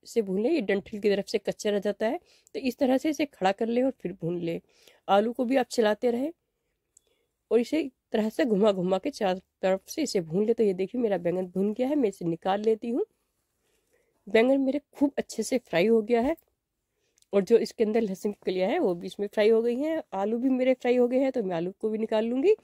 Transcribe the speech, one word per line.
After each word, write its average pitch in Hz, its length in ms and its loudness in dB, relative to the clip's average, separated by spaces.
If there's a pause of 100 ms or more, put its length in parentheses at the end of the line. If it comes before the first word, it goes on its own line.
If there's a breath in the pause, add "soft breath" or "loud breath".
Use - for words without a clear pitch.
से - 160 -2
भून 196 200 -2
लें, 233 100 0
ये 320 120 0
डंठल 202 360 -4
की 208 100 0
तरफ 196 180 0
से - 120 -4
कच्चा - 300 -4
रह 208 120 0
जाता 208 260 -4
है, 302 120 -4 (360 soft breath)
तो - 60 -8
इस 254 160 -4
तरह 262 200 2
से 302 120 -2
इसे 302 180 -2
खड़ा 190 260 -2
कर 226 140 -2
लें 233 160 0
और 269 100 0
फिर 185 200 -10
भून 175 260 -6
लें। 170 200 -4 (480 soft breath)
आलू 208 260 4
को 254 120 -2
भी 254 120 0
आप 247 120 2
चलाते 220 420 0
रहें 262 200 -4 (1200)
और 220 80 4
इसे 285 300 -2 (220)
तरह 220 180 0
से 311 160 0
घुमा 214 280 4
घुमा 185 240 0
के 285 140 -6
चारों 190 280 -2 (220)
तरफ 190 260 0
से - 160 -6
इसे 208 180 -2
भून 170 240 -2
ले। 226 80 2
तो 233 100 2
ये 202 120 2
देखिए 190 260 -4
मेरा 202 180 0
बैंगन 175 280 -2
भून 196 260 -2
गया 247 140 -2
है, 294 80 -2
मैं 254 140 2
इसे 185 180 -8
निकाल 190 340 -2
लेती 220 280 0
हूँ। 302 160 -2 (1200)
बैंगन 247 340 4
मेरे 269 200 -2 (100)
खूब 285 260 0
अच्छे - 260 -6
से 254 160 -2
फ्राई 175 280 2
हो 226 160 4
गया 233 180 2
है 294 140 0 (960)
और 196 100 2
जो 233 160 4
इसके - 240 -2
अंदर 220 180 2
लहसुन 208 300 -4
की - 140 -16
कलियाँ 185 240 0
हैं 320 100 0
वो 214 160 0
भी 180 120 -10
इसमें 202 200 -8
फ्राई 214 220 2
हो 226 120 4
गई 240 160 -2
हैं, 311 240 -2 (120)
आलू 208 240 -2
भी 254 140 0
मेरे 254 240 2
फ्राई 247 220 0
हो 247 100 4
गए 254 120 0
हैं, 269 120 0
तो 247 120 -2
मैं 185 120 -2
आलू 175 180 -4
को - 160 -6
भी 220 80 -2
निकाल 220 280 -2
लूँगी। 269 380 2